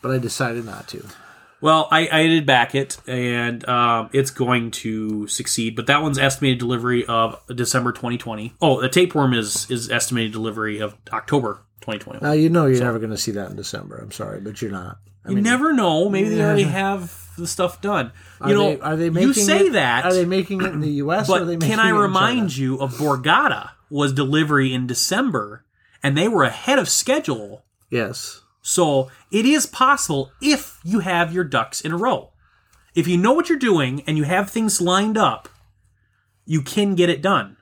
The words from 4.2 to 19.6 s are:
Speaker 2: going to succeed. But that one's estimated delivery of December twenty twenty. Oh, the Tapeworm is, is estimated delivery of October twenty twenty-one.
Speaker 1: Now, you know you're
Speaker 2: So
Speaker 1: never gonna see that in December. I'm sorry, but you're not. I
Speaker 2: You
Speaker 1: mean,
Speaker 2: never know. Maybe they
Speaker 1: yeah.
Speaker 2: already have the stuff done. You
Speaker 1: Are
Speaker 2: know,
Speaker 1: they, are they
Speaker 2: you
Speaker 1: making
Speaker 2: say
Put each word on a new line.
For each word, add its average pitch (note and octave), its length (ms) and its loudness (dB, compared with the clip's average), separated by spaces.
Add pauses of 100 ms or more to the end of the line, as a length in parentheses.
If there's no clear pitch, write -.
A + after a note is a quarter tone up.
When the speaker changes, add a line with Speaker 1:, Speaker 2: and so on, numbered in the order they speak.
Speaker 2:
going A#2+ 400 0
to G#2+ 560 -6
succeed. A2+ 480 -4
But A2+ 120 -6
that C#3+ 140 2
one's D3 180 -2
estimated C3+ 400 0
delivery A#2+ 460 0
of A2+ 420 0
December B2 440 -2
twenty A#2+ 260 -6
twenty. A2+ 440 -10
Oh, C3+ 200 2
the B2+ 80 0
Tapeworm D3+ 440 2
is, G#2+ 360 -4
is A#2 220 -6
estimated A#2 400 -2
delivery G#2+ 480 -6
of G#2 160 -8 (180)
October A2+ 480 -2 (200)
twenty G#2+ 180 -8
twenty-one. - 280 -8
Speaker 1:
Now, D3+ 60 2
you D#3 160 4
know E3 160 4
you're C3 120 4
Speaker 2:
So B2 80 2
Speaker 1:
never A#2 120 -2
gonna A2 200 -6
see - 140 -4
that G2 200 -6
in G2 40 -14
December. G2 420 -12
I'm G#2+ 140 -16
sorry, G#2 300 -10
but G#2+ 220 -12
you're G#2 80 -6
not. F#2+ 260 -10 (260)
I - 60 -14
Speaker 2:
You G3 60 0
Speaker 1:
mean, G3+ 80 2
Speaker 2:
never B3+ 300 2
know. F3+ 340 2
Maybe G3 220 2
they E3+ 80 0
Speaker 1:
yeah. D#3+ 80 2
Speaker 2:
already D#3 180 4
have F#3+ 560 -2 (160)
the E3+ 120 -8
stuff F3+ 340 -4
done. F3+ 300 -2 (300)
You - 40 -6
Speaker 1:
Are G3+ 80 4
Speaker 2:
know, D3+ 220 4
Speaker 1:
they, - 40 -12
are D#3 160 -4
they E3 100 0
Speaker 2:
you E3+ 60 0
Speaker 1:
making G#3+ 220 4
Speaker 2:
say D#4 340 4